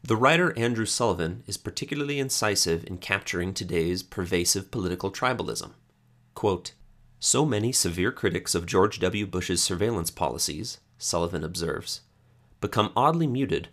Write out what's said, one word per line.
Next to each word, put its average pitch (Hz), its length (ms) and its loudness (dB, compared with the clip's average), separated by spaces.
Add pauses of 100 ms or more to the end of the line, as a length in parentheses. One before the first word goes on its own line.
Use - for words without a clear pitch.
The 117 120 2
writer 151 420 4
Andrew 117 280 2
Sullivan 95 600 0
is 104 100 -8
particularly 143 600 -4
incisive 101 680 0
in 90 140 -8
capturing 95 540 -2
today's 87 500 0
pervasive 92 680 -2
political 92 400 -2
tribalism. - 600 -4 (600)
Quote, - 380 -2 (480)
"So 135 260 4
many 117 280 0
severe 90 400 2
critics 90 420 0
of 85 120 0
George 95 320 4
W. 95 260 0
Bush's 90 360 -2
surveillance 98 480 0
policies," 76 680 -4 (200)
Sullivan 85 460 -2
observes, 82 580 -6 (600)
"become 107 340 0
oddly 160 320 4
muted 123 460 -2